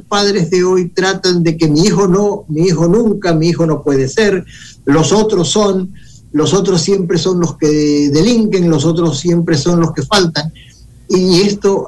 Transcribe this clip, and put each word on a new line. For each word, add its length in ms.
padres 440
de 120
hoy 260
tratan 540
de 140
que 100
mi 140
hijo 260
no, 400
mi 200
hijo 200
nunca, 460
mi 160
hijo 160
no 180
puede 240
ser, 380
los 260
otros 380
son, 440
los 220
otros 280
siempre 360
son 220
los 180
que 100
delinquen, 600
los 160
otros 340
siempre 380
son 240
los 100
que 120
faltan. 500
Y 340
esto 460